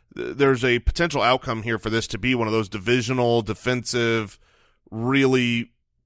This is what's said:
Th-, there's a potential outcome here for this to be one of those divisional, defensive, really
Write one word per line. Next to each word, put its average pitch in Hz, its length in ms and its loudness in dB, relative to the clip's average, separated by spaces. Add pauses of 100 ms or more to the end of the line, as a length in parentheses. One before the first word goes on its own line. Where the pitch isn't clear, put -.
(160)
Th-, 69 180 -6
there's 127 300 2
a 123 140 4
potential 147 420 0
outcome 120 420 0
here 113 160 -4
for 107 120 -6
this 113 180 -2
to 113 100 -8
be 127 160 0
one 117 120 0
of 107 80 0
those 110 160 0
divisional, 117 720 0
defensive, 113 960 -2 (520)
really 123 840 2 (340)